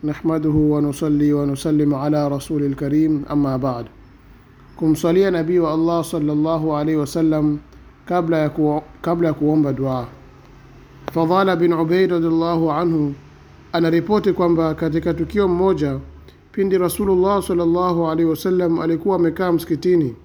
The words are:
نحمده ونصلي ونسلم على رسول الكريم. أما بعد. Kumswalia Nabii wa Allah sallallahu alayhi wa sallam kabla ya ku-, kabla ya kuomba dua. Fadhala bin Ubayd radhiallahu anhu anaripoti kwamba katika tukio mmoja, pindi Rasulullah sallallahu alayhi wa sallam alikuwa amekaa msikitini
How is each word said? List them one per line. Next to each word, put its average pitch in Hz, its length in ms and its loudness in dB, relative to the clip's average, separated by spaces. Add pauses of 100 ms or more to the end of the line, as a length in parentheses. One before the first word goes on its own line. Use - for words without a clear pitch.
نحمده 156 460 -2 (240)
ونصلي 147 600 0
ونسلم 147 640 0
على 147 320 0
رسول 143 360 -4
الكريم. 147 680 0
أما 139 260 0
بعد. 127 280 -4 (920)
Kumswalia 170 540 2
Nabii 175 280 0
wa 160 140 2
Allah 165 300 2
sallallahu 156 760 0
alayhi 151 220 0
wa 147 80 -2
sallam 151 520 0 (460)
kabla 165 320 0
ya 151 120 0
ku-, 151 320 0 (200)
kabla 170 260 0
ya 151 60 0
kuomba 147 400 2
dua. 127 340 -4 (1040)
Fadhala 180 420 2
bin 170 180 2
Ubayd 175 380 2
radhiallahu 165 600 0
anhu 151 420 -2 (600)
anaripoti 170 600 0
kwamba 165 420 2
katika 165 380 -2
tukio 170 340 -2
mmoja, 170 520 0 (520)
pindi 196 260 0
Rasulullah 185 680 0
sallallahu 170 640 0
alayhi 160 220 0
wa 160 60 0
sallam 175 440 0
alikuwa 165 360 0
amekaa 175 360 0
msikitini 160 720 0